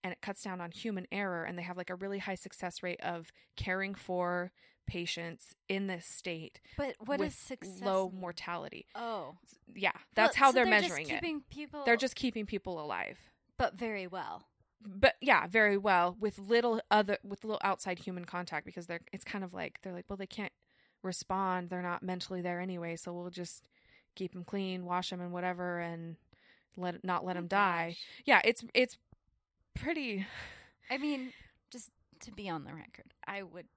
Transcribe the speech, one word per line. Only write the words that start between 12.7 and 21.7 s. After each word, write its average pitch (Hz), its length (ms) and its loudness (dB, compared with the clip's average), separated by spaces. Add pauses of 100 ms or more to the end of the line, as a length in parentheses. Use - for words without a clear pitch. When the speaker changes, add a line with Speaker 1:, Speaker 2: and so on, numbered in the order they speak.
Speaker 1:
alive. 98 320 -4 (400)
Speaker 2:
But - 180 2
very 202 340 -4
well. 170 380 -8 (380)
Speaker 1:
But 202 360 6
yeah, 247 260 6
very 208 300 6
well, 185 420 6
with 208 200 -2
little 226 420 4 (100)
other, 208 320 6
with 196 220 -10
little 220 180 -2
outside 190 380 0
human 180 240 -8
contact, 175 420 -6
because 175 200 -10
they're, 170 160 -8 (100)
it's 190 120 -10
kind 196 200 -6
of 180 80 -10
like, 180 300 -8
they're 185 100 -10
like, 175 160 -10
"Well, 202 80 -6
they 190 100 -8
can't 196 260 -8 (500)
respond. 185 680 0
They're 180 140 -4